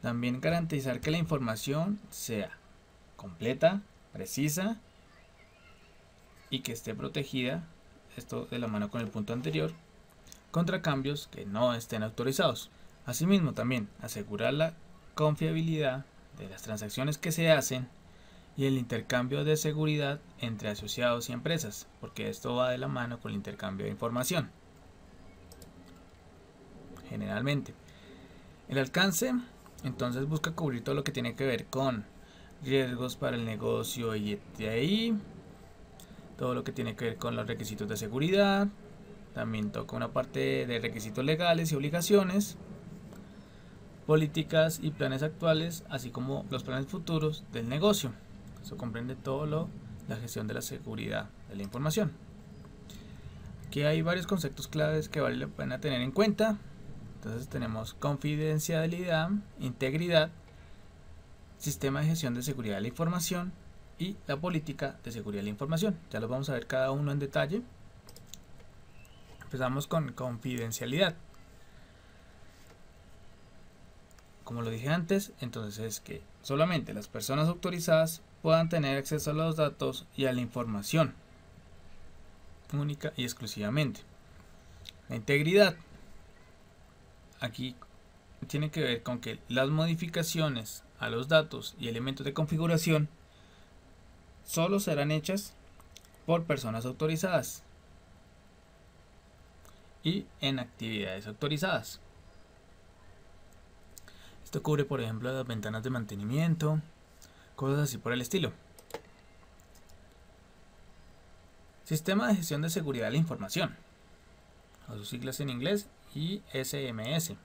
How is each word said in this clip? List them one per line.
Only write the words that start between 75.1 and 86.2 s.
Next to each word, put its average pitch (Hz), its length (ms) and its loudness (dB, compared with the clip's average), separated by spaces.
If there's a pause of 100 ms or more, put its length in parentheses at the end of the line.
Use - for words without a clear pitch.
entonces 110 400 -6
es 110 220 -4
que 80 200 -10 (200)
solamente 156 520 2
las 101 140 -6
personas 139 400 2
autorizadas 165 760 4 (200)
puedan 165 260 8
tener 143 300 4
acceso 147 340 0
a - 20 0
los 160 220 2
datos 143 520 0 (100)
y 135 80 4
a 127 80 4
la 123 80 2
información, 117 720 2 (1600)
única 147 420 -2
y 127 80 -2
exclusivamente. 113 800 -2 (1080)
La 123 80 -6
integridad. 160 640 6 (1600)